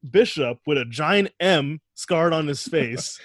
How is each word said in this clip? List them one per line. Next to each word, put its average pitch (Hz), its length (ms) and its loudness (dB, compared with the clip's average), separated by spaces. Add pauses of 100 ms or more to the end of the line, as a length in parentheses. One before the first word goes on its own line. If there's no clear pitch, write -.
(100)
Bishop 143 560 2
with 151 100 2
a 127 80 0
giant 156 460 0 (100)
M 160 400 2 (140)
scarred 165 400 0
on 156 120 0
his 143 160 -4
face, 127 640 -4